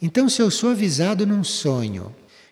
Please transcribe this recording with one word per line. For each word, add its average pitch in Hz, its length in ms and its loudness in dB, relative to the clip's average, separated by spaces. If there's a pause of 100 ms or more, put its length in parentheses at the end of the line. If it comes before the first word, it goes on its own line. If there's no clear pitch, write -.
Então, 247 260 2
se 240 140 2
eu 214 80 4
sou 233 200 0
avisado 196 560 0
num 202 160 2
sonho, 113 720 -4 (380)